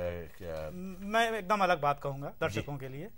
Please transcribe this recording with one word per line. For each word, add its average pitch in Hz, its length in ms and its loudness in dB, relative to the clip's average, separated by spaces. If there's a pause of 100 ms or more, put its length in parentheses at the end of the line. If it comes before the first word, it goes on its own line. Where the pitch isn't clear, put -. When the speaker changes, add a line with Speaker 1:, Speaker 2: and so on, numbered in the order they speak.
(380)
Speaker 1:
क्या 78 320 -6
Speaker 2:
म-, 180 300 -8
मैं 220 320 2
एकदम 202 280 2
अलग 175 200 6
बात 143 220 4
कहूंगा 139 260 -4
दर्शकों - 460 0
Speaker 1:
जी। 139 60 -6
Speaker 2:
के 131 80 -8
लिए। 147 300 -8